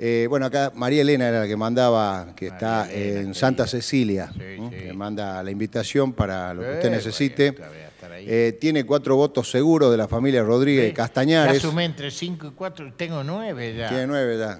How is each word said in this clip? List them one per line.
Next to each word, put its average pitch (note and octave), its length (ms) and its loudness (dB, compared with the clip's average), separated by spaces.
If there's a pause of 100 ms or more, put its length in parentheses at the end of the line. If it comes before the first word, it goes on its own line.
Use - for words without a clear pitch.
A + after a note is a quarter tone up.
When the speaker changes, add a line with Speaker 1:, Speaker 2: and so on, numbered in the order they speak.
Speaker 1:
Eh, A#2 280 2
bueno, C3+ 160 0
acá C#3 300 0
María B2+ 260 2
Elena C#3 260 4
era A#2 140 2
la G#2 60 -2
que G#2+ 100 -2
mandaba, A2 800 2
que F#2 160 -8
Speaker 2:
María F#2 40 -16
Speaker 1:
está G#2+ 360 -2
Speaker 2:
Elena, G2+ 180 -4
Speaker 1:
en G2+ 100 -4
Speaker 2:
querida. G2 140 -6
Speaker 1:
Santa B2 340 0
Cecilia, A2 640 0
Speaker 2:
Sí, F#2+ 80 -10
Speaker 1:
¿m? G2 280 -12
Speaker 2:
sí. F#2+ 60 -14
Speaker 1:
Que F#2 180 -12
manda G2+ 500 -8
la G2 80 -8
invitación A2+ 600 -2
para F#2 400 -2
lo F2+ 80 -10
que F#2+ 60 -6
Speaker 2:
Eh, C3+ 80 -6
Speaker 1:
usted E3 120 0
Speaker 2:
voy A#2 60 2
a A2+ 40 0
Speaker 1:
necesite. C3 500 0
Speaker 2:
estar, F2+ 220 -4
voy D#2 100 -18
a D#2 80 -20
estar F2 260 -20
ahí. F#2 140 -16
Speaker 1:
Eh, A2+ 320 2
tiene D3+ 260 2
cuatro C3+ 320 2
votos C#3 320 2
seguros D3 420 4
de A#2 60 6
la G#2+ 100 0
familia B2 360 2
Rodríguez B2 460 4
Speaker 2:
Sí, - 40 -6
Speaker 1:
Castañares. C#3 680 4
Speaker 2:
ya D#3+ 80 0
sumé E3 160 0
entre C#3+ 260 -6
cinco E3+ 360 -8
y C#3 40 -14
cuatro, E3 420 -10
tengo E3 320 -6
nueve D3+ 500 -6
ya. A2+ 140 -6
Speaker 1:
Tiene B2+ 180 -2
nueve C3 300 0
ya. G#2+ 220 -4